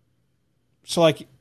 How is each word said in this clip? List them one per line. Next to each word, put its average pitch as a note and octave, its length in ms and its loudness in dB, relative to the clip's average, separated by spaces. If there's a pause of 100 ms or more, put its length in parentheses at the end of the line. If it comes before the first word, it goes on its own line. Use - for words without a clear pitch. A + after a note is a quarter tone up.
(840)
So, - 160 -6
like, D#3 280 0 (120)